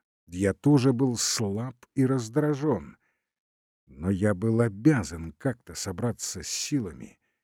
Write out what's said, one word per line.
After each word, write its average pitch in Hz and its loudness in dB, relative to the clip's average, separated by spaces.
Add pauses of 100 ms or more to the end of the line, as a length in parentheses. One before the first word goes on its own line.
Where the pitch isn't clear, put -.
(280)
Я 92 0
тоже 135 4
был 120 0
слаб 113 -4 (200)
и 135 4
раздражен. 131 -2 (880)
Но 69 -4
я 101 4
был 110 2
обязан 101 2
как-то - -6
собраться 98 -6
с - -12
силами - -6 (240)